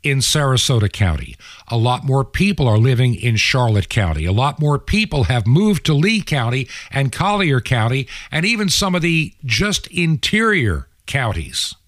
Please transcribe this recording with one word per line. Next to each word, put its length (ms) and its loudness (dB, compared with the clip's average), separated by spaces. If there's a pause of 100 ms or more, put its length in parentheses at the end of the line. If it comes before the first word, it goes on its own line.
in 140 0
Sarasota 720 2
County. 440 -2 (320)
A 100 -4
lot 280 0
more 200 2
people 440 0
are 100 4
living 380 4
in 180 -2
Charlotte 540 0
County. 360 -2
A 80 0
lot 280 0
more 180 2
people 460 0
have 200 0
moved 420 2
to 60 2
Lee 280 2
County 480 -2 (240)
and 180 0
Collier 500 0
County 460 0 (240)
and 160 -2
even 220 0
some 260 0
of 80 0
the 320 -2 (100)
just 440 -2
interior 1000 0 (200)
counties 680 -4 (140)